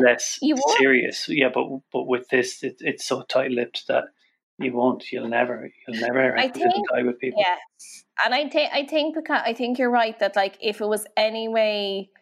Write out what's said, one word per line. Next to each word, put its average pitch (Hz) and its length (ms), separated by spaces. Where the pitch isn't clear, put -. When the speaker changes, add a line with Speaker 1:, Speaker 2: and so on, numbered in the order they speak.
Speaker 1:
less - 380
Speaker 2:
you 311 100
would. 269 240
Speaker 1:
serious. - 500
Yeah, 143 240
but, 127 140
but 127 120
with 123 260
this, 127 320
it, 127 200
it's 151 220
so 131 200
tight-lipped 127 640
that 127 160
you 131 120
won't, 120 400
you'll 120 160
never, 120 400
you'll 113 120
never, 123 380
Speaker 2:
I 254 180
Speaker 1:
you'll 349 160
Speaker 2:
think, 403 220
Speaker 1:
die - 80
with 247 160
people. - 240
Speaker 2:
yeah. 180 160
And 226 120
I 294 120
think, 302 260
I 285 120
think 311 300
because, 302 280
I 233 100
think 247 260
you're 247 100
right 226 300
that, 202 160
like, 196 260
if 208 200
it 208 60
was 208 200
any 220 300
way 208 640